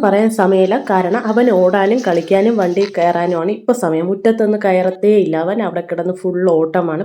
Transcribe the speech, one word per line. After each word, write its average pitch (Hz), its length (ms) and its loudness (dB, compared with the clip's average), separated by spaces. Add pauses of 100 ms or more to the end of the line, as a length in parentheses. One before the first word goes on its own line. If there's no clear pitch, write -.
പറയാൻ 208 320 2
സമയമില്ല. 190 400 2 (120)
കാരണം 190 320 0 (100)
അവൻ 240 180 2 (100)
ഓടാനും 196 480 2
കളിക്കാനും 196 540 2
വണ്ടി 180 220 0 (140)
കയറാനുമാണ് 175 640 0
ഇപ്പൊ 247 140 0 (100)
സമയം. 160 280 -2
മുറ്റത്തൊന്നും 214 540 0
കയറത്തേ 185 460 0 (100)
ഇല്ല. 160 220 -2
അവൻ 190 140 -2 (100)
അവിടെ 170 220 -6
കിടന്ന് 175 320 -4
ഫുൾ 180 200 -4 (140)
ഓട്ടമാണ്. 160 500 -2